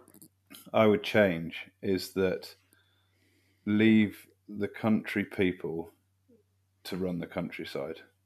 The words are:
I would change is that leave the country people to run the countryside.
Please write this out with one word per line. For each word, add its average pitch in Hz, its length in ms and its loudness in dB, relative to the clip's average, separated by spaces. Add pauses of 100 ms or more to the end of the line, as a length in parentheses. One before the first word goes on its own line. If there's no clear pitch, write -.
(760)
I 110 120 6
would 101 180 4
change 85 640 0 (140)
is 95 340 -2
that 95 380 -2 (1120)
leave 107 600 4 (220)
the 101 180 -6
country - 580 -2
people 87 680 -4 (920)
to 95 120 -10
run 90 240 -4
the 82 80 -8
countryside. 80 720 -8 (260)